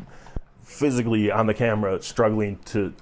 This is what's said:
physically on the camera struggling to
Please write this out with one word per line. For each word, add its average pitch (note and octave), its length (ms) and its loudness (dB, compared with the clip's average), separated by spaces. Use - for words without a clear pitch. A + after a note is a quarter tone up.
physically A#2 680 2
on A2 160 2
the G#2+ 80 2
camera G#2 480 0
struggling G#2+ 540 0
to G2 360 -2